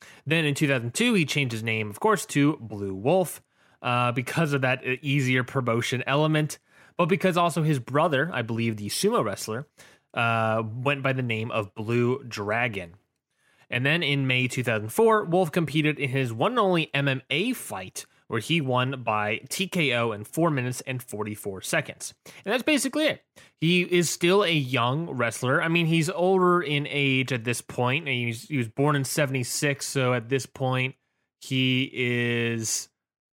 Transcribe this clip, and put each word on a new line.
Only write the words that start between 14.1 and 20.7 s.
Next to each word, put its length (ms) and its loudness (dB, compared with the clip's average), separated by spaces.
May 220 2
two 160 -4
thousand 280 -2
four, 340 4
Wolf 260 2
competed 480 0
in 100 -2
his 240 0
one 200 0
and 60 0
only 340 2
M 140 2
M 220 0
A 240 0
fight, 520 -10
where 120 -2
he 200 0
won 440 0
by 460 0
T 180 -4
K 280 2
O 180 2
in 100 -8
four 260 0
minutes 380 -2